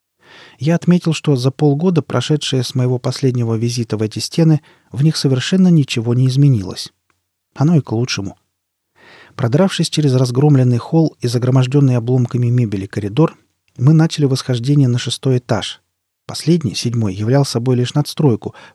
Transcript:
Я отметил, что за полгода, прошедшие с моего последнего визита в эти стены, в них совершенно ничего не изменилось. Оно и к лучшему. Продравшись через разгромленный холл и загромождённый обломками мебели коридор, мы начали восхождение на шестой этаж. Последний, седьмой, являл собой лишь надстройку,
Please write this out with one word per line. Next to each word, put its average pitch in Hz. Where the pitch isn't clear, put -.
Я 156
отметил, 170
что 147
за 127
полгода, 151
прошедшие 131
с -
моего 127
последнего 123
визита 117
в 104
эти 107
стены, 160
в 127
них 156
совершенно 151
ничего 131
не 127
изменилось. 127
Оно 165
и 143
к -
лучшему. 110
Продравшись 151
через 147
разгромленный 127
холл 160
и -
загромождённый 127
обломками 120
мебели 110
коридор, 107
мы 127
начали 156
восхождение 131
на 123
шестой 127
этаж. -
Последний, 156
седьмой, 113
являл 117
собой 127
лишь 123
надстройку, 120